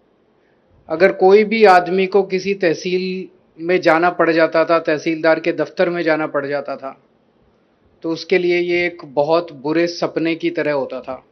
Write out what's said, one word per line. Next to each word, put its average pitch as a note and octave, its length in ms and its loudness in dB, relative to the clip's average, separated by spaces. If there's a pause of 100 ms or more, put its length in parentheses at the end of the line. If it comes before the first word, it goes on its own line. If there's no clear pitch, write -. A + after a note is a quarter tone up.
(880)
अगर F3+ 240 2
कोई G3 320 6
भी A3 200 0
आदमी F#3 420 4
को G3 160 2
किसी F#3 320 -4
तहसील F#3 760 -4 (360)
में F3+ 160 0
जाना E3 300 4
पड़ E3+ 200 0
जाता D#3+ 340 2
था, E3 140 2
तहसीलदार D#3+ 640 0
के E3 120 -2
दफ्तर D#3+ 380 -2
में F3 120 -4
जाना D#3 240 0
पड़ C#3 200 -4
जाता C#3 300 -6
था, C3+ 260 -16 (1000)
तो E3 80 -6
उसके E3 280 -2
लिए F3 220 0
ये F3 260 -2
एक F3 180 -8
बहुत D#3 480 -2
बुरे D#3 340 -2
सपने E3 480 -4
की E3 160 -6
तरह D3+ 220 -4
होता B2+ 280 -6
था। B2 320 -14